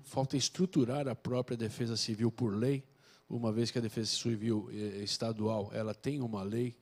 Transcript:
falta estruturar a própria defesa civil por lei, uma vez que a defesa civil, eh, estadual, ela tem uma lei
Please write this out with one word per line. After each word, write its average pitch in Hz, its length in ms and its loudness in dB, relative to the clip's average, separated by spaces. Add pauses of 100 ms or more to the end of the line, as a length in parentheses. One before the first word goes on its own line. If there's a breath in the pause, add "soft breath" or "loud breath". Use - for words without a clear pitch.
falta 139 320 -2
estruturar 139 720 2
a 120 60 -2
própria 123 420 -2
defesa 117 400 -2
civil 110 340 2
por 107 240 0
lei, 135 300 2 (420 loud breath)
uma 117 240 0
vez 113 200 2
que - 80 -2
a - 20 4
defesa 110 300 -2
civil, 110 600 0
eh, 104 320 -4
estadual, 107 680 0
ela 110 220 -2
tem 139 260 -4
uma 110 220 -2
lei 117 400 0